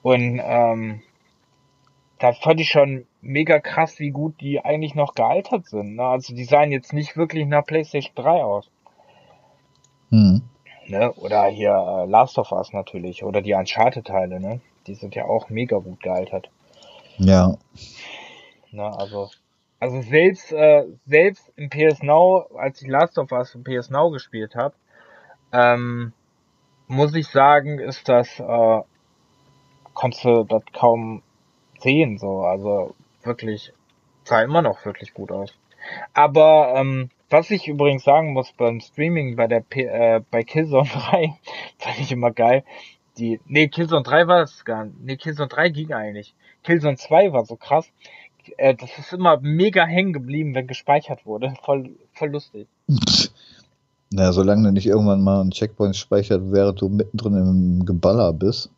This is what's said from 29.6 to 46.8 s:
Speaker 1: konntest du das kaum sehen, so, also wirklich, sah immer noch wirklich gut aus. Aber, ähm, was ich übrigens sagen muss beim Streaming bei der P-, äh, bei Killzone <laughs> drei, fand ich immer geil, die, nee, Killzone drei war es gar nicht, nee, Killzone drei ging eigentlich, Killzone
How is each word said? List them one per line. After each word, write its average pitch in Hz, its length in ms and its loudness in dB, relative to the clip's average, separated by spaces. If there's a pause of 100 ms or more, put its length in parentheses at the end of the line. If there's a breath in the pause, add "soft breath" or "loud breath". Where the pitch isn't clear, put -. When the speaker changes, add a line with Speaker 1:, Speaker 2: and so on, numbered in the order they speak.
Speaker 1:
konntest - 320 -6
du 117 200 4
das 110 180 -2 (100)
kaum 113 500 0 (580)
sehen, 131 360 0
so, 98 220 -6
also 98 560 -4 (280)
wirklich, 113 520 -10 (500)
sah 113 160 2
immer 147 220 2
noch 110 240 -4
wirklich 101 260 -12
gut 95 180 -14
aus. 98 200 -10 (640 loud breath)
Aber, 147 640 6
ähm, 135 340 -2 (180)
was 160 220 2
ich - 180 -4
übrigens 143 360 0
sagen 151 280 4
muss 131 200 -4
beim 117 280 -2
Streaming 147 560 -4
bei 117 100 2
der 113 140 0
P-, 127 260 -8
äh, 113 440 2
bei 117 120 -2
Killzone 143 460 0
<laughs> - 60 -12
drei, 156 400 -2 (440 loud breath)
fand - 200 -10
ich 135 140 -6
immer 120 180 -2
geil, 123 340 2 (540 loud breath)
die, 113 260 -4
nee, 151 240 0
Killzone 160 360 -2
drei 156 240 2
war 175 140 4
es - 220 -10
gar 110 200 -6
nicht, 107 160 -18
nee, 131 160 -10
Killzone 151 320 -8
drei 170 200 -2
ging 156 240 -8
eigentlich, 107 400 -12 (300 soft breath)
Killzone 151 340 0